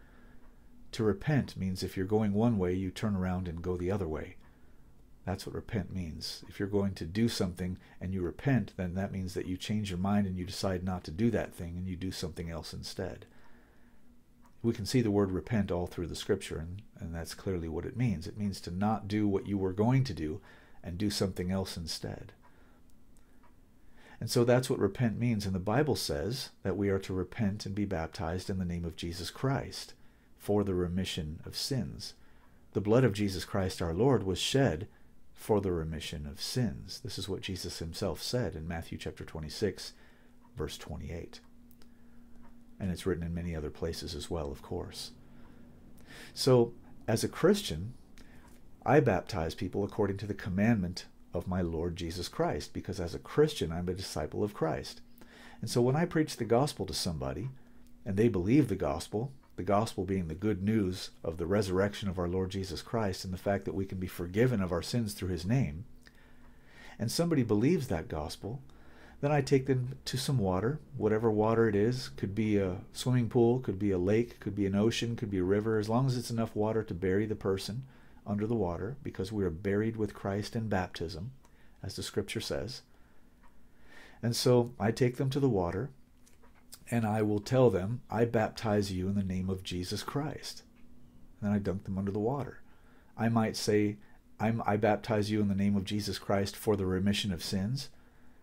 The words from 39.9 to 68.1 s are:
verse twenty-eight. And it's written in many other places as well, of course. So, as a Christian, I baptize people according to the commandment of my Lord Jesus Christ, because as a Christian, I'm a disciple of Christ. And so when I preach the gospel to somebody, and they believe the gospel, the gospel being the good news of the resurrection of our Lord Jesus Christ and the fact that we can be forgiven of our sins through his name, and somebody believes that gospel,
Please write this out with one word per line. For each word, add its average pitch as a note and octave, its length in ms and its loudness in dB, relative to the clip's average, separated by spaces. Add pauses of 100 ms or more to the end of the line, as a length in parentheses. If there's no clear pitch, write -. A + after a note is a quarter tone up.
verse - 220 -4
twenty-eight. D#2 640 -10 (1400)
And F#2+ 120 -2
it's E2+ 160 -6
written E2+ 160 2
in E2+ 100 -4
many E2+ 220 -4
other D2+ 160 -4
places D#2+ 420 -6
as D2+ 160 -8
well, D#2 220 -4
of C2+ 100 -10
course. - 520 -8 (1200)
So, B2 380 6 (340)
as A2 160 2
a A2 40 2
Christian, B2+ 680 2 (880)
I C3 140 6
baptize F2+ 560 2
people G2 280 -2
according G2 340 0
to G2+ 100 -8
the G2+ 80 -4
commandment F#2+ 720 0 (280)
of F2 140 -4
my F#2 140 0
Lord E2 340 -2
Jesus E2+ 320 -6
Christ, C#3 440 -2
because - 280 -6
as E2+ 160 -4
a - 40 -8
Christian, D3 520 2
I'm F2 180 -2
a F2+ 60 -2
disciple F#2+ 480 -4
of G#2 100 -2
Christ. - 480 -4 (580)
And - 120 -6
so B2 100 4
when B2+ 140 4
I E3+ 100 4
preach D#3+ 320 0
the A#2 80 -4
gospel A#2 400 4
to D2+ 80 -6
somebody, D2+ 560 -4 (560)
and F#2+ 100 -2
they A2 120 6
believe A2 400 4
the G2 80 0
gospel, E2 560 -2 (260)
the F#2 60 -4
gospel G2+ 420 2
being F#2+ 220 0
the D#2 60 -6
good F#2+ 300 0
news G2 480 2 (120)
of E2+ 140 -4
the E2+ 80 -2
resurrection G2 640 2
of F2+ 80 -4
our F2 100 0
Lord F#2 220 0
Jesus F#2 320 -6
Christ G#2+ 420 -2
and F#2 100 -6
the F2+ 40 -4
fact G2+ 280 0
that F2+ 100 -4
we G2 100 0
can F#2+ 140 -6
be F#2 80 -4
forgiven G2+ 540 2
of F2+ 100 0
our E2+ 100 2
sins A2 320 -2
through - 140 -6
his E2+ 180 -2
name, F#2+ 400 0 (1120)
and A2+ 140 -2
somebody E3 320 4
believes A#2+ 440 4
that E2 200 -2
gospel, E2 540 -6 (580)